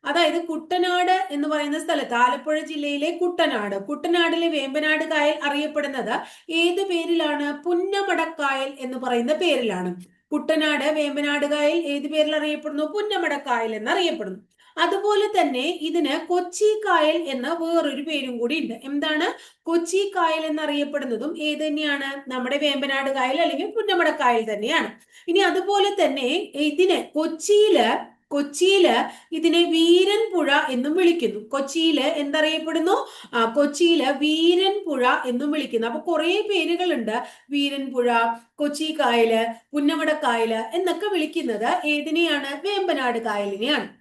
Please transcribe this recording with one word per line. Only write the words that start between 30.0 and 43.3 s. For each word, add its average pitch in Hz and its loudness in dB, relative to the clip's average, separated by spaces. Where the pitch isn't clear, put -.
എന്നും 285 -2
വിളിക്കുന്നു. 285 2
കൊച്ചിയില് 277 0
എന്തറിയപ്പെടുന്നു? 311 0
ആ, 226 2
കൊച്ചിയില് 285 2
വീരൻപുഴ 339 2
എന്നും 262 -2
വിളിക്കുന്നു. 233 -2
അപ്പൊ 240 -4
കുറേ 330 0
പേരുകളുണ്ട്. 330 0
വീരൻപുഴ, 269 -2
കൊച്ചിക്കായല്, 262 2
പുന്നമടക്കായല് 285 0
എന്നൊക്കെ 359 0
വിളിക്കുന്നത് 302 -2
ഏതിനെയാണ്? 294 0
വേമ്പനാട് 311 -2
കായലിനെയാണ്. 208 -2